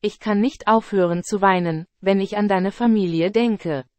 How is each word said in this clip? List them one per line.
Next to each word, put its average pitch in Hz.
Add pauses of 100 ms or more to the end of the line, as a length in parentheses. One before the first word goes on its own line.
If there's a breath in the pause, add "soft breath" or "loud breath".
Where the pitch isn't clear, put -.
Ich 208
kann 208
nicht -
aufhören 185
zu 208
weinen, 175 (140)
wenn 196
ich 196
an 208
deine 190
Familie 190
denke. 202 (140)